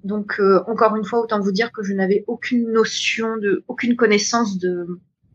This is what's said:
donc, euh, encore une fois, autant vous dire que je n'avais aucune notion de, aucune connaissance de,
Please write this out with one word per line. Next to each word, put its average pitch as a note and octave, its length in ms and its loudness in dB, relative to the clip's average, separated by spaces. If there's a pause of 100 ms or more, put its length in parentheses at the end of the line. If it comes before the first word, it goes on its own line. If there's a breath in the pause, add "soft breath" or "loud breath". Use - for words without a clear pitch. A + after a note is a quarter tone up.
donc, G#3 360 -4
euh, F#3+ 280 6
encore A3 280 2
une G#3+ 80 -2
fois, A#3 160 -2
autant A3+ 200 0
vous G3+ 120 0
dire A3+ 200 0
que A3 100 -8
je G3 120 -4
n'avais G3 340 2
aucune A#3 440 -2
notion A3 680 -2
de, G3+ 300 0
aucune A#3+ 280 -2
connaissance G#3 640 2
de, F3+ 260 -2 (500)